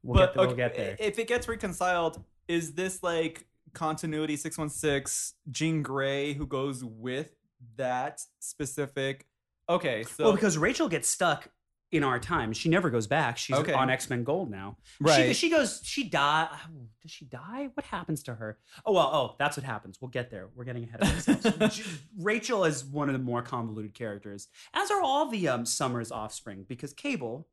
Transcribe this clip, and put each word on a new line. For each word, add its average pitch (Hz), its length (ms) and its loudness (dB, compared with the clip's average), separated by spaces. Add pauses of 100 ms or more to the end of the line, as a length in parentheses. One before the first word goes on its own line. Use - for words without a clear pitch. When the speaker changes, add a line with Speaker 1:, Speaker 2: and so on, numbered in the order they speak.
Speaker 1:
We'll 123 140 0
Speaker 2:
But, 113 100 10
Speaker 1:
get 110 80 0
there, 117 100 4
we'll 123 100 4
Speaker 2:
okay, 120 40 -4
Speaker 1:
get 123 180 0
there. 98 240 -4
Speaker 2:
if 208 180 -2
it 226 100 -4
gets 240 200 -2
reconciled, 180 760 0 (280)
is 165 240 0
this, 185 300 -4
like, 165 440 -2 (260)
continuity 156 600 -2
six - 220 -8
one 151 120 -4
six, - 680 -2 (140)
Jean 156 320 0
Grey, 139 520 -2
who 143 120 -6
goes 131 380 -4
with 127 460 -8 (480)
that 127 440 -2 (180)
specific? 139 880 -4 (420)
Okay, 156 340 2
so - 220 -2
Speaker 1:
Well, 214 80 8
because 190 240 4
Rachel 233 320 2
gets 156 200 -2
stuck 160 380 0 (420)
in 151 140 2
our 127 160 2
time. 113 320 0
She 113 160 -2
never 175 220 4
goes 113 180 0
back. 139 300 2
She's - 180 -2
Speaker 2:
Okay. 151 160 2
Speaker 1:
on 131 180 4
X-Men 127 360 0
Gold 151 260 0
now. 98 260 -10 (220)
Speaker 2:
Right. - 280 8
Speaker 1:
She, - 60 4
she 330 160 2
goes, 302 360 2
she - 180 -4
die-, 156 460 2 (520)
does 160 100 -18
she - 120 -18
die? 180 520 -10
What 277 100 -6
happens 170 380 -6
to 120 120 -8
her? 107 220 -10 (280)
Oh, 214 80 4
well, 156 200 8
oh, 131 260 2
that's 147 160 2
what 135 80 -8
happens. 107 380 -8
We'll 127 100 -10
get 123 200 -4
there. 95 220 -12
We're 123 120 -14
getting 123 180 -6
ahead 110 180 -6
of - 260 2
Speaker 2:
<laughs> - 20 -
Speaker 1:
ourselves. 220 460 4
She, - 80 -8 (360)
Rachel 208 460 0
is 143 180 2
one 139 260 -2
of 135 40 2
the 131 60 0
more 120 220 -2
convoluted 110 520 -6
characters, 101 560 -10 (240)
as 392 180 0
are 403 100 4
all 285 280 2
the, 196 180 0
um, 120 180 2
Summer's 120 460 -2
offspring, 107 560 -10
because 131 260 -10
Cable 156 600 -6